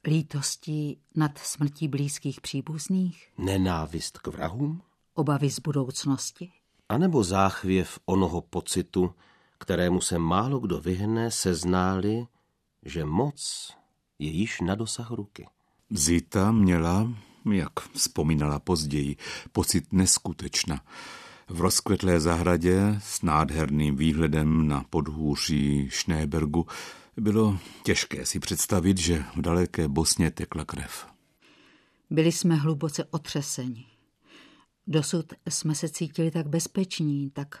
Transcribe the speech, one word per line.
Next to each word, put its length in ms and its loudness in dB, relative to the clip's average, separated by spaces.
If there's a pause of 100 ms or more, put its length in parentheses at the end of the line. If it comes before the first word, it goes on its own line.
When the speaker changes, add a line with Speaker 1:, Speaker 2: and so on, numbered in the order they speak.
Speaker 1:
Lítostí 920 -2 (160)
nad 240 0
smrtí 500 -4
blízkých 520 -4
příbuzných? 880 -4 (100)
Speaker 2:
Nenávist 800 0
k 80 -12
vrahům? 560 -4 (320)
Speaker 1:
Obavy 360 0
z 100 -8
budoucnosti? 920 -4 (360)
Speaker 2:
A 100 2
nebo 260 4
záchvěv 800 2
onoho 360 2
pocitu, 680 -2 (480)
kterému 420 2
se 180 0
málo 400 2
kdo 220 -2
vyhne, 500 0
seználi, 960 0 (560)
že 220 -6
moc 680 -4 (480)
je 120 -4
již 300 -4
na 140 0
dosah 360 -6
ruky? 380 -10 (420)
Speaker 3:
Zita 600 2
měla, 600 4 (400)
jak 280 -2
vzpomínala 760 0
později, 580 0 (360)
pocit 400 0
neskutečna. 920 0 (640)
V 120 -6
rozkvetlé 600 2
zahradě 840 4
s 200 -6
nádherným 760 2
výhledem 720 4
na 220 0
podhůří 1000 0
Schneebergu 760 0 (500)
bylo 420 2 (240)
těžké 440 -2
si 140 -4
představit, 580 2
že 260 0 (120)
v 40 -2
daleké 480 0
Bosně 420 2
tekla 340 -8
krev. 420 -12 (1040)
Speaker 1:
Byli 220 4
jsme 220 2
hluboce 560 0
otřeseni. 760 -6 (1000)
Dosud 460 0 (160)
jsme 260 -2
se 140 -4
cítili 420 -2
tak 180 -4
bezpeční, 840 -2
tak 300 -10